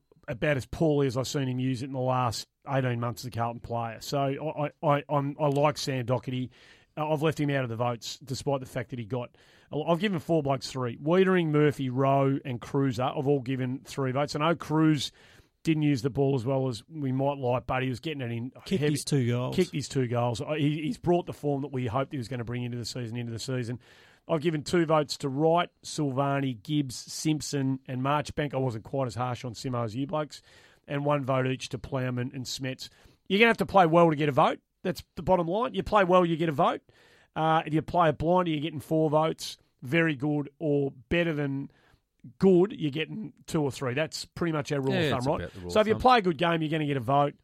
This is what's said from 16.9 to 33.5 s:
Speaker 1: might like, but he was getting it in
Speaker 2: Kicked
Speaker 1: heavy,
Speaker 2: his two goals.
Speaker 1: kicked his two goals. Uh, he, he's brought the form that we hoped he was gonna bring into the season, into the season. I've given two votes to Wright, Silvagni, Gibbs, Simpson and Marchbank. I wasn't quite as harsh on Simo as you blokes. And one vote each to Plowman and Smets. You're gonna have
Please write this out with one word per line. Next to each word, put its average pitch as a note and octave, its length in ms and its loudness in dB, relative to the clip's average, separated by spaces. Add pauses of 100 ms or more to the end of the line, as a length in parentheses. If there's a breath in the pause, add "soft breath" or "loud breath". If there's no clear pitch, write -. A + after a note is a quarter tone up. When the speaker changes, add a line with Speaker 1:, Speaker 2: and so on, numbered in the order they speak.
Speaker 1:
might C#3 240 0
like, B2 300 -2
but C3 160 -2
he C3 60 -2
was A#2+ 120 -6
getting D3+ 200 -8
it A#2 100 -6
in A#2 200 -6 (140)
Speaker 2:
Kicked F#3+ 160 -2
Speaker 1:
heavy, D3 120 2
Speaker 2:
his C#3 120 -4
two C3 220 2
goals. B2 280 -2
Speaker 1:
kicked F3+ 180 0
his D3 140 -6
two C3 200 -2
goals. A#2+ 340 -2
Uh, D3+ 160 -4
he, D3+ 240 0
he's D#3 160 -4
brought F3 280 2
the C#3+ 80 -12
form C#3+ 280 -2
that D3 100 -8
we B2+ 160 -2
hoped C3+ 240 -2
he D3 60 -8
was A#2 100 -6
gonna A#2+ 180 -6
bring B2 180 -6
into A#2+ 140 -6
the A#2 80 -6
season, A#2 320 -8
into A#2+ 140 -6
the A2+ 80 -8
season. B2 400 -4 (500 soft breath)
I've D#3+ 120 0
given D#3 220 0
two F3 220 2
votes D3+ 340 2
to C#3+ 100 -4
Wright, D#3+ 400 2 (160)
Silvagni, C#3 760 -2
Gibbs, D3 360 -2
Simpson C3+ 920 -2
and B2+ 140 -4
Marchbank. D3 520 -2
I C3+ 40 -2
wasn't B2 260 -2
quite C3+ 240 -2
as A2+ 80 -8
harsh B2 300 -4
on A#2+ 80 -8
Simo B2 320 -4
as G#2+ 100 -6
you C3+ 100 -2
blokes. D3+ 360 -6 (440 soft breath)
And C#3+ 200 -4
one D3 180 2
vote C3 240 0
each C3 220 -4
to C3 80 -8
Plowman B2+ 560 -4
and C3 120 -8
Smets. C3 440 -8 (400 soft breath)
You're F#3+ 100 4
gonna A#3 100 8
have A3+ 80 2